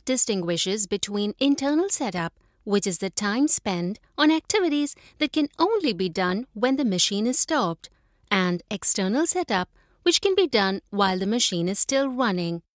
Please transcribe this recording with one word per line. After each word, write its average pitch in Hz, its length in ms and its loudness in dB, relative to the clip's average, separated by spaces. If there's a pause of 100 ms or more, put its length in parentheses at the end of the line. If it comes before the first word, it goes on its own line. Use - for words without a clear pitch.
distinguishes 190 840 -2
between 208 500 -4
internal 285 500 2
setup, 180 440 -2 (320)
which 202 240 0
is 175 100 -2
the 196 100 -4
time 214 380 -2
spent 185 540 -2 (180)
on 302 100 4
activities 311 680 0 (220)
that 302 180 0
can 302 120 0 (120)
only 370 320 2
be 185 160 -2
done 185 360 -2 (100)
when 247 200 0
the 277 100 0
machine 202 400 0
is 254 140 0
stopped, 202 500 -2 (440)
and 180 360 0
external 214 600 0
setup, 214 400 0 (340)
which - 180 2
can 392 140 2
be 370 140 4
done 196 320 2 (100)
while 190 300 0
the 196 160 0
machine 180 320 0
is 202 100 0
still 269 300 0
running. 180 540 -2 (120)